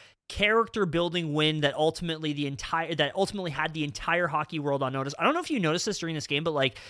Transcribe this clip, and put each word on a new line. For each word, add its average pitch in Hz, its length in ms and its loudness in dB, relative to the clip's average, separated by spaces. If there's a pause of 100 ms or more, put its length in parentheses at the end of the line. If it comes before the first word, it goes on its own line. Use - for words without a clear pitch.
(420)
character-building 175 920 2
win 156 300 2
that 143 120 2
ultimately 160 580 0
the 143 140 -2
entire, 165 480 -2
that 147 220 2
ultimately 190 340 0
had 156 240 -2
the 156 80 -2
entire 170 440 0
hockey 156 320 -2
world 139 240 0
on 131 100 0
notice. 135 260 -4
I 165 60 0
don't 262 100 4
know 349 60 0
if 349 100 -8
you 285 80 2
noticed 165 280 2
this 208 120 -2
during 165 160 -4
this 147 120 -6
game, 147 180 -2
but, 165 80 0
like, 139 260 0 (120)